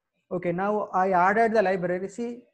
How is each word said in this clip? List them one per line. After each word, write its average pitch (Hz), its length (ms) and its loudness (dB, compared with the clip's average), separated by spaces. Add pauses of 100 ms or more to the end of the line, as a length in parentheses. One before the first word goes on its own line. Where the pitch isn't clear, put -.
(320)
Okay, 180 200 -2
now 202 400 -2
I 190 200 2
added 202 420 4
the 220 80 4
library. 185 480 -2
See, 240 300 -10 (140)